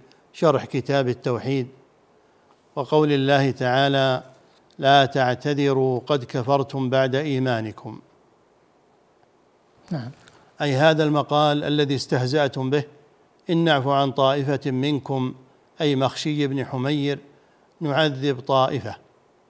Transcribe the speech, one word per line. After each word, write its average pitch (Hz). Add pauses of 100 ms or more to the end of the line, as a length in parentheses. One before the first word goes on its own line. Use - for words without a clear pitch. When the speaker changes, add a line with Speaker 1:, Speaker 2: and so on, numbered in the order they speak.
(340)
Speaker 1:
شرح 147
كتاب 139
التوحيد، 123 (1080)
وقول 151
الله 139
تعالى: 135 (560)
"لا 139
تعتذروا 131
قد 135
كفرتم 135
بعد 131
إيمانكم". 127 (1900)
Speaker 2:
نعم. 131 (500)
Speaker 1:
أي 143
هذا 156
المقال 147
الذي 147
استهزأتم 131
به: 143 (680)
"إن 170
نعفو 143
عن 139
طائفة 139
منكم"، 131 (480)
أي 147
مخشي 143
بن 135
حمير، 139 (600)
"نعذب 143
طائفة"، 131 (540)